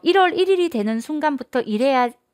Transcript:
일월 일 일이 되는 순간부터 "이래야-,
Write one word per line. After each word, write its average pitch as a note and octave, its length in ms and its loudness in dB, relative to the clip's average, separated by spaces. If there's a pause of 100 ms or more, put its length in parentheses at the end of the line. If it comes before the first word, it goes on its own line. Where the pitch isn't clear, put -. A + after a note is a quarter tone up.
일월 F4+ 340 4
일 F#4 120 0
일이 F4+ 200 2
되는 A3 300 -4
순간부터 D4 640 -4
"이래야-, B3 480 0 (240)